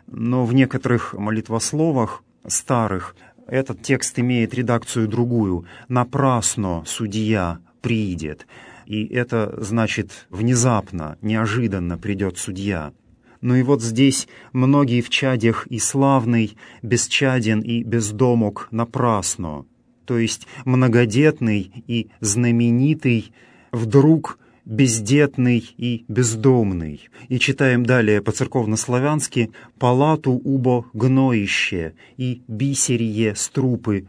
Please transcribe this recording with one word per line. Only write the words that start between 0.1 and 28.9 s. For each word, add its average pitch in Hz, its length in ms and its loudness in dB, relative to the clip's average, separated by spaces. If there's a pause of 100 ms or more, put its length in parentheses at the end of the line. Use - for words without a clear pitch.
в 117 100 -2
некоторых 127 600 0
молитвословах 110 1080 -2 (240)
старых 104 720 -2 (320)
этот 127 340 -4
текст - 380 -2
имеет 120 340 0
редакцию 117 540 -2
другую: 104 580 0 (220)
«Напрасно 120 960 -2
судья 107 720 -2 (220)
приидет». 92 640 -4 (400)
И 107 200 -6
это 120 520 -4
значит 110 720 -4
«Внезапно, 107 880 -2
неожиданно 104 800 -2
придёт 98 400 -4
судья». 95 540 -6 (480)
Ну 123 160 0
и 127 60 4
вот 127 200 2
здесь: 127 460 2 (240)
«Многие 131 480 2
в 117 100 -4
чадях 117 560 0
и 113 140 -8
славный, 123 760 2 (260)
бесчаден 120 760 0
и 117 240 -4
бездомок 113 880 0
напрасно». 110 920 -2 (400)
То 120 140 -2
есть 113 300 -4 (160)
многодетный 120 1200 2
и 117 220 -4 (120)
знаменитый 120 1120 2 (380)
вдруг 139 720 4 (240)
бездетный 123 1000 2 (120)
и 117 320 -6
бездомный. 107 1000 0 (200)
И 127 100 -2
читаем 127 480 0
далее 110 340 4
по-церковнославянски: 123 1300 -2 (260)